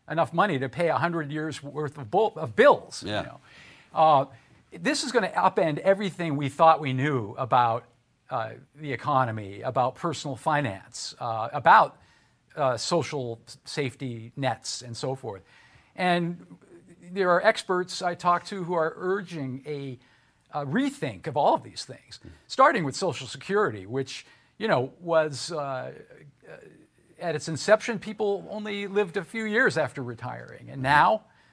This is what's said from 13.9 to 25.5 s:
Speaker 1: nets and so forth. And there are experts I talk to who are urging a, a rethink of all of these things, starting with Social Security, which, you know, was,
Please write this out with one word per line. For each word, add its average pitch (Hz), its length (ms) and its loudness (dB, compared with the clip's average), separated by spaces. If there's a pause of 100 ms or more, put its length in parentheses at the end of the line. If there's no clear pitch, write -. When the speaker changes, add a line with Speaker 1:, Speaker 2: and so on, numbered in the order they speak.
Speaker 1:
nets 131 440 -4
and 120 140 -12
so 131 180 -4
forth. 107 280 -10 (560)
And 175 480 0 (680)
there 185 200 2
are 175 140 4
experts 185 560 0
I 175 140 -4
talk 175 300 0
to 196 180 -8
who 170 100 -6
are 165 220 0
urging 170 720 -6
a, 139 320 -10 (540)
a 147 120 -6
rethink 147 600 -4
of 143 80 -6
all 156 180 4
of - 100 -2
these - 200 -14
things, - 360 -18 (280)
starting 262 380 4
with 135 100 -4
Social 135 320 -2
Security, 139 580 -2
which, 131 400 -6 (320)
you 220 120 -4
know, 135 320 2
was, 156 500 0